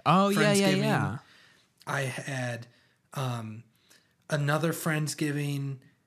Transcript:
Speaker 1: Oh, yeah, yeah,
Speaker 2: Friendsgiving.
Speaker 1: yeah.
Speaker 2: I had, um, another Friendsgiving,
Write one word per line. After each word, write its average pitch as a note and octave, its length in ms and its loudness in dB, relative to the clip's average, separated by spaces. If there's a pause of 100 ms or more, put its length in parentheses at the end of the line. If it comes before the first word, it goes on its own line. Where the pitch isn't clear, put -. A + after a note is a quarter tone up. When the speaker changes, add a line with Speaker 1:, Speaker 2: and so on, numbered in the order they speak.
Speaker 1:
Oh, F#3+ 240 6
yeah, G3+ 240 4
yeah, G3 160 4
Speaker 2:
Friendsgiving. F#3+ 140 4
Speaker 1:
yeah. B2 360 0 (680)
Speaker 2:
I C#3 160 -4
had, B2+ 640 -6 (480)
um, A#2 480 -6 (640)
another D3+ 440 0
Friendsgiving, D3 1080 -2 (280)